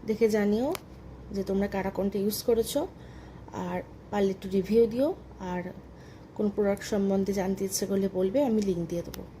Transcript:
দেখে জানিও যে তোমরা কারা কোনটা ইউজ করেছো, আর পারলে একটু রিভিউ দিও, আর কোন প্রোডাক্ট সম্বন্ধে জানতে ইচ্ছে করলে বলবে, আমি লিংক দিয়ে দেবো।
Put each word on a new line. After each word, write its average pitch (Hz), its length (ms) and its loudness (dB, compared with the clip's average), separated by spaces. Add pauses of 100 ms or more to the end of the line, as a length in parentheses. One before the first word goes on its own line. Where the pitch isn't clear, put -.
দেখে 220 220 4
জানিও 214 440 4 (580)
যে 196 120 -2
তোমরা 196 240 2
কারা 196 220 -2
কোনটা 196 300 -2
ইউজ 208 240 0
করেছো, 233 440 2 (640)
আর 180 280 -4 (300)
পারলে 202 180 4
একটু 190 200 -4
রিভিউ 196 380 6
দিও, 262 280 2 (240)
আর 180 340 -6 (600)
কোন 214 140 2
প্রোডাক্ট 202 340 2
সম্বন্ধে 196 500 2
জানতে 190 320 0
ইচ্ছে 196 200 -2
করলে 196 280 2
বলবে, 190 320 2
আমি 220 160 2
লিংক 175 280 0
দিয়ে 170 140 -2
দেবো। 165 200 -10 (160)